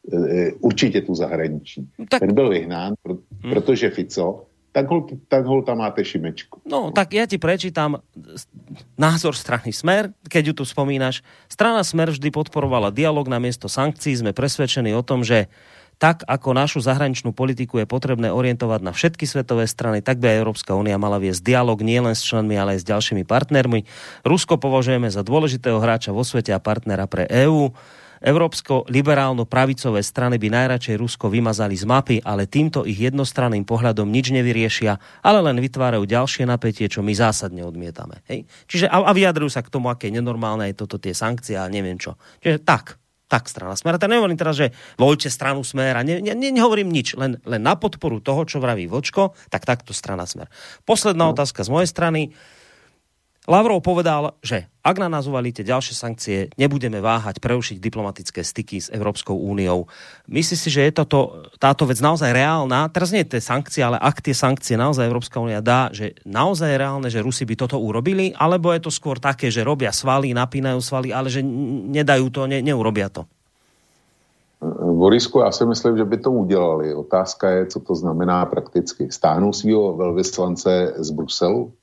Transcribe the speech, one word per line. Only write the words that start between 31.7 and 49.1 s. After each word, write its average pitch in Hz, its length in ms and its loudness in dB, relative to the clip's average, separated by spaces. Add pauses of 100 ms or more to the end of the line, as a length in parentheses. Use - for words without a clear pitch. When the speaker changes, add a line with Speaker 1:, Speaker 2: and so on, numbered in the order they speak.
Speaker 2:
z 92 100 -6
mapy, 123 340 2
ale 101 280 -2
týmto 147 360 0
ich 101 160 -4
jednostranným 123 640 0
pohľadom 113 420 0
nič 127 260 0
nevyriešia, 113 680 0 (240)
ale 208 180 6
len 151 160 2
vytvárajú 123 460 0
ďalšie 117 400 0
napätie, 120 440 0
čo 98 120 -4
my 104 160 0
zásadne 101 480 0
odmietame.“ 85 640 -12
Hej? - 240 -10 (160)
Čiže 180 200 0
a, 175 140 4
a 208 120 4
vyjadrujú 175 380 2
sa 127 120 -4
k - 80 -14
tomu, 127 160 -4
aké 120 240 -4
nenormálne 113 560 -4
je 98 100 -6
toto, 101 220 -8
tie 92 160 -8
sankcie 113 400 -4
a 95 160 -6
neviem 95 240 -4
čo. 85 240 -12 (200)
Čiže 160 220 0
tak, - 380 0 (300)
tak 120 180 0
strana 92 320 -10
Smer. 165 160 0
A 196 160 0
nehovorím 220 240 2
teraz, 160 220 -2
že 143 100 2 (300)
voľte 139 340 4
stranu 139 320 -4
Smer 131 320 -2
a 120 80 0
ne-, 165 160 0
ne-, 202 160 -4
ne-, 262 160 -2
nehovorím 226 400 4
nič, 143 240 -2
len, 131 320 -4
len 107 160 -2
na 139 160 2
podporu 117 400 -4
toho, 139 240 0
čo 151 160 -4
vraví 113 320 -2
Vočko, 185 400 0 (160)